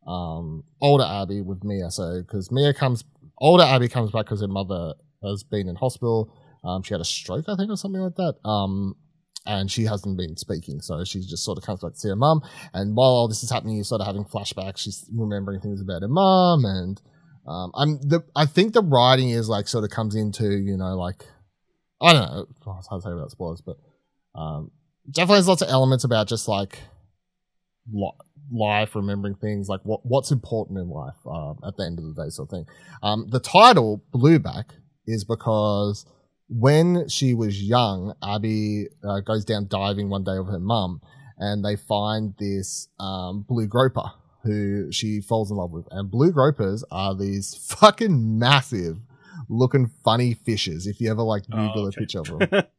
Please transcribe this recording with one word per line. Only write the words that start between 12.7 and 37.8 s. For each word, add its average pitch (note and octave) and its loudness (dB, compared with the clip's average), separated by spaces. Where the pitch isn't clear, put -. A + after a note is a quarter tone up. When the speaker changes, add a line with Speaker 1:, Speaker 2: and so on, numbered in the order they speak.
Speaker 1:
And G2+ -2
while B2+ 6
all A#2+ 4
this A2 -4
is A2+ -6
happening, A2 -4
you're G#2 -4
sort A2 -2
of F#2 -4
having G2+ -6
flashbacks. G2 -8
She's - -10
remembering G2+ -4
things G2+ -6
about F#2+ -6
her G2 -6
mum, F3+ 4
and, F#2+ -4
um, F2 -10
I'm D3 0
the, D#3 0
I D3+ 4
think G#3 2
the A#3+ 6
writing C3 6
is, A#2 -2
like, G#2 -2
sort A2+ -2
of G2+ -2
comes G#2+ -4
into, G#2+ -2
you G2 -2
know, F#2 -4
like, F2+ -6
I E3+ 8
don't C#3 8
know. D2 -6
Oh, G2 -10
it's F2+ -20
hard F#2 -8
to G2+ -10
say F2 -6
about E2+ -10
spoilers, E2+ -10
but, D#2+ -14
um, D#2 -10
definitely F3 4
there's F#3 6
lots F#3+ 4
of - -2
elements C3 4
about A2 2
just, A2+ -4
like, G2 -4
li-, G2 -2
life, G#2+ 0
remembering G2+ -4
things, G2+ -6
like, G2 -4
what, G#2+ -4
what's C3 0
important A2 -2
in F2 -6
life, C#2+ -12
um, D2+ -10
at G2 -12
the G2+ -4
end E2+ -6
of D#2 -12
the D#2+ -8
day, D2+ -8
sort - -12
of F#2+ -8
thing. E2+ -10
Um, G#2+ -2
the B2+ 0
title D#3 6
Blueback C#3 4
is A2 -4
because G#2 0
when D#3 4
she C3 2
was G#2 -2
young, G2+ 0